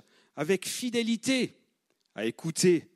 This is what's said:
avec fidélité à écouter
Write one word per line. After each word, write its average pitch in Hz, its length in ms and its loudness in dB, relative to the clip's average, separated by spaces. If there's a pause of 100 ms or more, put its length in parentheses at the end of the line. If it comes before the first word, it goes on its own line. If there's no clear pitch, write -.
(360)
avec 170 300 0
fidélité 233 920 -2 (560)
à 104 100 -6
écouter 160 720 2